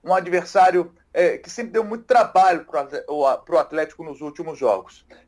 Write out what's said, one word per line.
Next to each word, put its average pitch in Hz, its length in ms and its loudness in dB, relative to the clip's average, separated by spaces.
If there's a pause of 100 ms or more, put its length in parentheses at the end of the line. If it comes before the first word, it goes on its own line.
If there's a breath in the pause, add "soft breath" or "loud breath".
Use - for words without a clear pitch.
um 175 100 -2
adversário, 180 800 2 (200)
é, 165 260 0
que - 100 -20
sempre 226 240 -12
deu 220 120 0
muito 226 200 -12
trabalho 190 600 2
pro 156 140 -6
Atle-, 139 300 -8
o, 147 180 -2
a, 131 120 0
pro - 200 -2
Atlético 156 460 -4
nos 139 160 -16
últimos 147 380 -12
jogos. 104 480 -2 (220 soft breath)